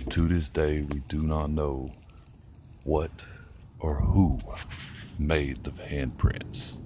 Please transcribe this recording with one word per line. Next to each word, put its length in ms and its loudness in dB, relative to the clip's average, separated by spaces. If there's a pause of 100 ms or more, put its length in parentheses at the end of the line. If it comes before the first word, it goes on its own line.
(100)
To 180 4
this 200 2
day, 340 2
we 260 -2
do 140 -2
not 280 2
know 400 -2 (920)
what 260 2 (680)
or 160 0
who 440 6 (760)
made 460 2
the 80 -6
handprints. 1000 -2 (120)